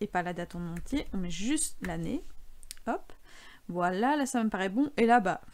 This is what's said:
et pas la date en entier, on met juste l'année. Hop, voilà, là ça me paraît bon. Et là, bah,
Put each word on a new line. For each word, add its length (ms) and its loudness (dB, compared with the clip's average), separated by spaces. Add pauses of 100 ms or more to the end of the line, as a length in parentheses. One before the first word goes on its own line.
et 60 0
pas 160 0
la 120 -4
date 200 -6
en 140 -4
entier, 440 -2
on 60 0
met 120 0
juste 540 0
l'année. 380 -2 (640)
Hop, 260 -4 (540)
voilà, 480 2
là 120 2
ça 180 2
me 60 2
paraît 180 0
bon. 300 2
Et 80 8
là, 140 8
bah, 200 0 (140)